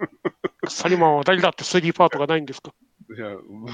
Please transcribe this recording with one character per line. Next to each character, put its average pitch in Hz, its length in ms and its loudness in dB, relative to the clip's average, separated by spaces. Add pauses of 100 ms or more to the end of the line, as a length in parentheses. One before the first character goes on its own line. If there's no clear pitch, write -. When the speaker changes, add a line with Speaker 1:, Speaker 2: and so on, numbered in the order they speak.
(640)
Speaker 1:
鎖 - 340 -2
マ 170 100 4
ン 147 100 4
は 143 60 0
誰 185 180 2
だ 190 80 4
っ - 40 -4
て - 100 -14
ス - 180 2
リ 165 100 0
ー - 20 2
パ 180 120 4
ー 160 40 6
ト - 80 -8
が 143 100 -2
な 160 100 2
い 156 40 -2
ん 147 40 -8
で 139 80 -12
す - 80 -18
か？ - 100 -18 (440)
Speaker 2:
い 110 40 -16
や、 104 160 -10 (380)